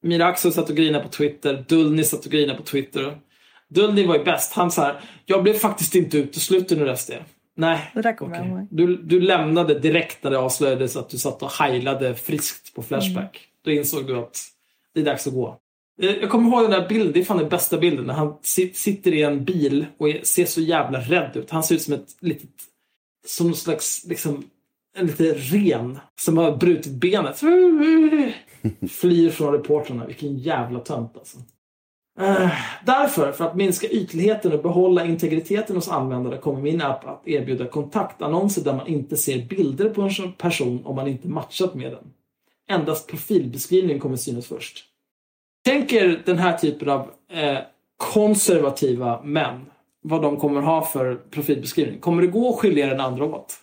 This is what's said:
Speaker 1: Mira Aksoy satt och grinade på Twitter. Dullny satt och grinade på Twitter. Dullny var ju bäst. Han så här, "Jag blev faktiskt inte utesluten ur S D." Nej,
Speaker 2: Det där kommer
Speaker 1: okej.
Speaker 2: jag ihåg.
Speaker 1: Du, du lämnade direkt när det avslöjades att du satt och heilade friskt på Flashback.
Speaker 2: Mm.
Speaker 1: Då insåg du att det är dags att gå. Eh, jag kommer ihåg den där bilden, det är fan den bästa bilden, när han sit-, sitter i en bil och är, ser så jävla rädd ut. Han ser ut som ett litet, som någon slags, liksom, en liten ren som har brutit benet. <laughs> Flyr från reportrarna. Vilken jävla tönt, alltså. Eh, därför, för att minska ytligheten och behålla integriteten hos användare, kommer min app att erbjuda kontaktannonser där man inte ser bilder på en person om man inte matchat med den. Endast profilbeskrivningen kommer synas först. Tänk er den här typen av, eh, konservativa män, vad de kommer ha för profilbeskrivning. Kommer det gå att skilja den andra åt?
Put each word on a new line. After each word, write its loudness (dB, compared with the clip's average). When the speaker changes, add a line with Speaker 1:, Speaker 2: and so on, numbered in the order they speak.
Speaker 1:
Mira 2
Aksoy 2
satt -2
och -2
grinade 2
på -14
Twitter. -2
Dullny 4
satt -4
och -8
grinade 0
på -14
Twitter. -6
Dullny 4
var 4
ju 0
bäst. 0
Han 2
så 0
här, 0
"Jag 4
blev 6
faktiskt 0
inte 4
utesluten 0
ur 2
S -4
D." -12
Nej, -2
Speaker 2:
Det -4
där 0
kommer -10
Speaker 1:
okej. -6
Speaker 2:
jag -6
ihåg. -10
Speaker 1:
Du, 4
du 2
lämnade 2
direkt 0
när 0
det 2
avslöjades 0
att -8
du -12
satt -6
och -8
heilade -2
friskt -8
på -12
Flashback. -4
Speaker 2:
Mm. -20
Speaker 1:
Då -2
insåg -2
du -4
att -10
det 0
är 2
dags -2
att -6
gå. -6
Eh, 2
jag -2
kommer 4
ihåg 4
den 2
där -4
bilden, 2
det 4
är 2
fan 0
den 0
bästa -2
bilden, 0
när -6
han -4
sit-, -2
sitter 0
i 2
en 0
bil 0
och 0
är, -2
ser 2
så -4
jävla 0
rädd -2
ut. -8
Han -2
ser 2
ut 0
som -2
ett -12
litet, -6
som -2
någon 2
slags, -4
liksom, -6
en 0
liten 2
ren 0
som 2
har 4
brutit 2
benet. 0
<laughs> 4
Flyr 4
från 0
reportrarna. 0
Vilken -8
jävla -4
tönt, -8
alltså. -20
Eh, 4
därför, 2
för -4
att -4
minska 0
ytligheten 0
och 0
behålla 4
integriteten -2
hos -4
användare, -4
kommer -4
min -2
app -4
att -14
erbjuda -2
kontaktannonser -2
där 0
man -4
inte -4
ser -2
bilder 0
på -2
en -4
person -4
om -6
man -4
inte -8
matchat -4
med -10
den. -18
Endast -2
profilbeskrivningen 0
kommer -4
synas -8
först. -14
Tänk 0
er 4
den 2
här 2
typen -2
av, -2
eh, -2
konservativa 2
män, -4
vad -2
de 0
kommer 0
ha 0
för -2
profilbeskrivning. -2
Kommer 2
det 4
gå 0
att -6
skilja 2
den -2
andra -4
åt? -8